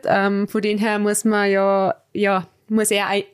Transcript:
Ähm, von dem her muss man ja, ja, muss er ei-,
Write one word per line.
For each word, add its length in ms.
Ähm, 420
von 140
dem 160
her 220
muss 260
man 240
ja, 460
ja, 340
muss 220
er 180
ei-, 240